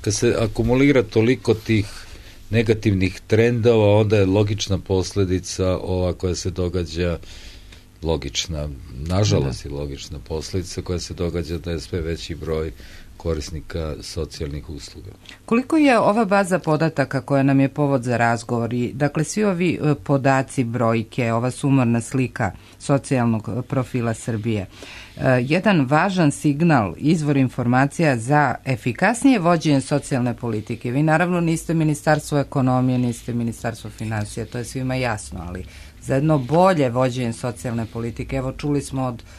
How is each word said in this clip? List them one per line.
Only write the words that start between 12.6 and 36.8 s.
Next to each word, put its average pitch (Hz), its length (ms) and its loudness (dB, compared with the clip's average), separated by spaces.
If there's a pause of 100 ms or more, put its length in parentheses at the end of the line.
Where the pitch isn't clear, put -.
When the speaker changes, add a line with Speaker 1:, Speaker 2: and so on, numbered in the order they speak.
Speaker 1:
korisnika 78 880 -6
socijalnih 73 680 -8
usluga. - 400 -14 (340)
Speaker 2:
Koliko 254 320 0
je 277 220 6
ova 208 260 4
baza 190 340 2
podataka 151 600 0
koja 139 220 2
nam 135 180 4
je 135 80 4
povod 139 340 0
za 123 140 0
razgovor 117 580 0
i, 120 200 -2
dakle, 147 300 0
svi 208 200 -2
ovi, 180 380 0
e, 147 140 2
podaci, 135 680 2
brojke, 117 680 0
ova 117 180 0
sumorna 123 500 2
slika 120 500 -2 (280)
socijalnog, 120 720 0
e, 113 120 -4
profila 120 520 -2
Srbije, 110 520 -4 (460)
e, - 80 -14 (220)
jedan 170 400 2
važan 160 500 4
signal, 143 680 2
izvor 147 380 2
informacija 131 840 2
za 135 360 2 (120)
efikasnije 208 720 2
vođenje 165 420 4
socijalne 127 560 -2
politike? 113 540 -6
Vi, 135 120 0
naravno, 170 400 2
niste 165 320 -2
Ministarstvo 151 640 0
ekonomije, 127 600 2
niste 120 360 -4
Ministarstvo 117 560 -6
finansija, 107 560 -6
to 123 120 -10
je 120 60 -6
svima 131 300 -6
jasno, 113 480 -4
ali 90 220 -10 (380)
za 131 120 -2
jedno 151 240 2
bolje 151 520 2